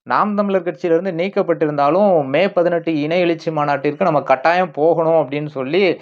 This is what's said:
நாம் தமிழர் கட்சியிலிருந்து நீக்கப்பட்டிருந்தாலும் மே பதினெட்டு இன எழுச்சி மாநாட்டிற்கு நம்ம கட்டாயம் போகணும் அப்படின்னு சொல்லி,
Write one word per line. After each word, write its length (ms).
நாம் 320
தமிழர் 280
கட்சியிலிருந்து 480
நீக்கப்பட்டிருந்தாலும் 1120
மே 240
பதினெட்டு 520
இன 140
எழுச்சி 360
மாநாட்டிற்கு 520
நம்ம 180
கட்டாயம் 500
போகணும் 580
அப்படின்னு 180
சொல்லி, 540